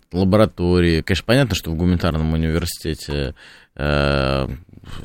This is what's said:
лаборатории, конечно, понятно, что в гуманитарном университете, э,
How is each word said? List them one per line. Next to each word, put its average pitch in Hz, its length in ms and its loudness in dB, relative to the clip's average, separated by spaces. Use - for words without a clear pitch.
лаборатории, 90 920 2
конечно, - 240 -2
понятно, 123 280 2
что - 160 -6
в 80 60 -4
гуманитарном 80 560 0
университете, 80 1000 -4
э, 69 720 0